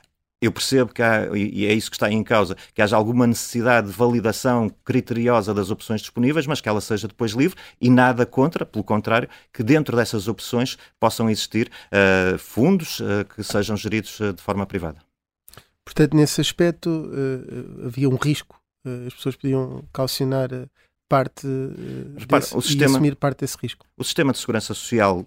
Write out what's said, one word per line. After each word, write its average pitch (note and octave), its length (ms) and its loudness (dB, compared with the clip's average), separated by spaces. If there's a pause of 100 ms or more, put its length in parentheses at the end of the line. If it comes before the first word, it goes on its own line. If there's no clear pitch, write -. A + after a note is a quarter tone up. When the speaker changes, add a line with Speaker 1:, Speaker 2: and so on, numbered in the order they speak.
(460)
Speaker 1:
eu A2 60 2
percebo B2+ 420 0
que - 80 -4
há, A2 320 2
e, G2+ 280 -2
e G2+ 40 0
é G#2 80 4
isso A2 160 -2
que - 60 -12
está G#2 160 0
em G#2+ 120 0
causa, G2 320 2 (180)
que - 80 -2
haja G#2+ 140 2
alguma A#2+ 300 4
necessidade A#2 640 2
de G2 60 -8
validação A#2 760 0 (140)
criteriosa A#2 720 0
das G2+ 180 -2
opções G#2+ 300 -4
disponíveis, C#3 440 -2
mas D3 160 -4
que - 80 -4
ela G#2 120 0
seja G#2+ 260 -4
depois A2+ 240 -4
livre, C3+ 260 0 (240)
e A#2+ 80 4
nada B2 360 6
contra, C#3 400 0
pelo G#2+ 180 -6
contrário, A2+ 440 0 (240)
que - 120 -6
dentro C3+ 340 2
dessas G#2+ 300 0
opções A#2+ 500 -4 (220)
possam A2+ 300 0
existir, A2 420 -2 (200)
eh, F#2+ 460 4
fundos, D#3+ 640 0
eh, G2+ 220 -2
que - 200 -12
sejam G#2 320 -2
geridos, G#2 460 -4
eh, G#2 120 -2
de F2 80 -14
forma G2 240 -2
privada. E2 320 -8 (840)
Speaker 2:
Portanto, D3+ 320 0
nesse D3+ 260 2
aspecto, E3 680 -2
eh, B2+ 720 -8
eh, B2+ 40 -8
havia C3 220 0
um B2+ 60 2
risco. - 440 -2 (260)
Eh, B2 220 -10
as B2 60 -12
pessoas C3 220 -6
podiam C3 560 -4
calcionar, C3 600 -2
eh, B2+ 140 -12 (400)
parte, C3+ 380 0
eh, C3 760 -8
Speaker 1:
Repara, C3 220 2
Speaker 2:
desse, - 140 -8
Speaker 1:
o - 40 2
Speaker 2:
e B2 40 -2
Speaker 1:
sistema, C#3 300 4
Speaker 2:
assumir C#3 220 2
parte - 260 -2
desse C#3+ 200 -6
risco. - 240 -10 (100)
Speaker 1:
o - 80 -10
sistema C#3 300 0
de - 60 -4
segurança A2 340 -2
social G2 540 2